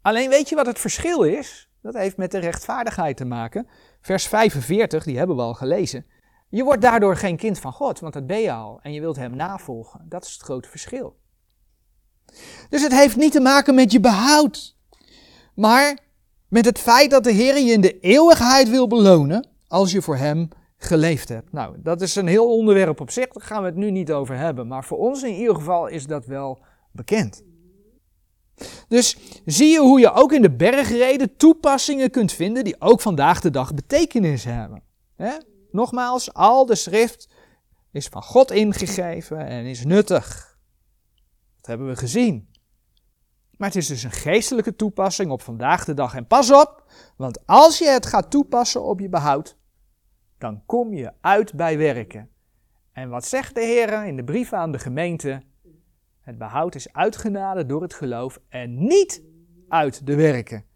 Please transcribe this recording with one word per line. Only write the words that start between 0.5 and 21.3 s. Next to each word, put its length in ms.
wat 100
het 140
verschil 440
is? 460
Dat 120
heeft 240
met 140
de 80
rechtvaardigheid 800
te 80
maken. 420
Vers 260
vijfenveertig, 760
die 140
hebben 180
we 60
al 120
gelezen. 520
Je 140
wordt 180
daardoor 340
geen 220
kind 220
van 140
God, 260
want 140
dat 140
ben 140
je 100
al. 300
En 120
je 60
wilt 160
Hem 200
navolgen. 760
Dat 160
is 80
het 80
grote 280
verschil. 500
Dus 120
het 100
heeft 240
niet 160
te 100
maken 340
met 160
je 80
behoud. 760
Maar 440
met 180
het 140
feit 320
dat 120
de 80
Heer 260
je 140
in 100
de 180
eeuwigheid 680
wil 180
belonen 600
als 240
je 100
voor 160
Hem 320
geleefd 520
hebt. 220